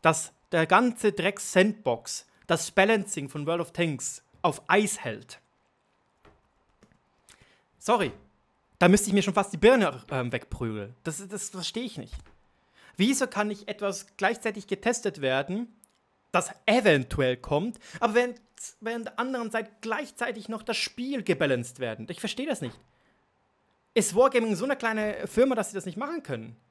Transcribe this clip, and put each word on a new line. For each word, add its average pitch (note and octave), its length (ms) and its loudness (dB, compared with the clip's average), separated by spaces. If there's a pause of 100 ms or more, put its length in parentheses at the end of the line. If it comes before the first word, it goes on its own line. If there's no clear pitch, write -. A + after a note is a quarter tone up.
Dass - 320 2 (180)
der E3 140 4
ganze G#3+ 460 4
Drecks-Sandbox, F#3+ 1120 0 (220)
das D#3+ 240 0
Balancing F#3+ 580 2
von D3 160 -6
World E3+ 160 0
of E3 100 -6
Tanks D#3 520 -4 (180)
auf E3 260 0
Eis G3+ 320 2
hält. - 400 -12 (2500)
Sorry, G#3 340 0 (680)
da F3 100 8
müsste G3 180 6
ich F#3+ 60 0
mir G3+ 80 4
schon F#3+ 120 -2
fast G3 200 0
die E3 40 -8
Birne, G3 540 6
ähm, B2 200 -2
wegprügeln. A2+ 720 -6
Das, E3 240 -8
das G3 220 -10
verstehe G3+ 360 -8
ich - 120 -10
nicht. - 180 -14 (840)
Wieso B3+ 300 2
kann G#3 200 -2
nicht G3+ 200 -8
etwas G3+ 400 -6 (100)
gleichzeitig G#3+ 500 -2
getestet G3 540 -2
werden, C#3+ 520 -2 (580)
das - 200 0 (140)
eventuell D3 720 4
kommt, D#3+ 420 -2 (220)
aber A3 120 2
während, A#3+ 280 0 (400)
während A3+ 240 -6
der - 140 -12
anderen B3 300 -4
Seite A3 220 -4 (100)
gleichzeitig A3+ 680 -6
noch A3 140 -8
das A3 140 -4
Spiel B3+ 460 -6
gebalanced C3+ 560 0
werden? A2+ 300 -6
Ich F3 100 -12
verstehe C4+ 260 -6
das D4+ 160 -4
nicht. B2+ 160 -10 (1160)
Ist G#3+ 220 0
Wargaming A#3 400 4
so F#3 100 -6
eine C#4 100 -2
kleine G#3+ 500 -4
Firma, B3+ 300 2
dass G#3+ 140 -2
sie - 60 -12
das F#3+ 120 -6
nicht E3 100 -10
machen D4 240 -6
können? A2+ 340 -10 (160)